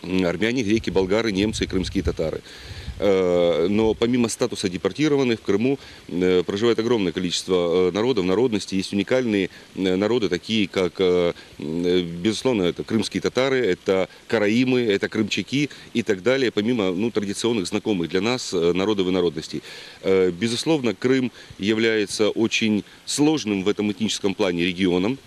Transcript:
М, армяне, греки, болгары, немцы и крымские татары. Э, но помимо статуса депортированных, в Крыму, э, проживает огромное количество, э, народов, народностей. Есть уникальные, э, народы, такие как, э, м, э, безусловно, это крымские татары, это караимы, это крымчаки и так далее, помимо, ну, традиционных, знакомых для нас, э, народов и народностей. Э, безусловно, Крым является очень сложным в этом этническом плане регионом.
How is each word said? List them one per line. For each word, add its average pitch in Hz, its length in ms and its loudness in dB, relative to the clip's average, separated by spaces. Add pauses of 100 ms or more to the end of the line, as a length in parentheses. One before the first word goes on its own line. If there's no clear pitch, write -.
М, 92 220 0
армяне, 110 380 0
греки, 107 280 0
болгары, 98 400 2
немцы 95 340 0
и - 20 -10
крымские 87 360 -4
татары. 82 380 -4 (580)
Э, 87 720 4
но 107 260 2
помимо 120 340 2
статуса 104 400 -4
депортированных, 127 720 0
в - 40 -18
Крыму, 117 360 0 (300)
э, 90 360 2
проживает 110 340 0
огромное 110 320 2
количество, 90 800 0
э, - 20 -2
народов, 104 340 0
народностей. 101 520 0
Есть 98 160 -4
уникальные, 123 560 0 (260)
э, 92 200 0
народы, 104 340 0
такие 98 380 0
как, 90 320 -2
э, 90 340 2 (260)
м, 82 260 -4
э, 90 180 2
безусловно, 95 600 -2
это 80 200 -2
крымские 107 380 -4
татары, 131 380 0
это 95 480 0 (200)
караимы, 120 540 2
это 101 280 0
крымчаки 110 600 -2 (240)
и 117 100 0
так 95 200 -2
далее, 127 280 2
помимо, 107 400 0
ну, 104 200 -2
традиционных, 104 560 -2
знакомых 98 420 -2
для 90 120 0
нас, 120 320 -4
э, 87 200 2
народов 98 340 0
и 90 40 0
народностей. 80 500 -2 (420)
Э, 92 280 4
безусловно, 117 640 -2
Крым 127 360 0 (280)
является 110 680 2
очень 107 540 0 (220)
сложным 110 580 0
в 98 60 0
этом 104 220 0
этническом 101 440 -2
плане 90 300 0
регионом. 92 600 0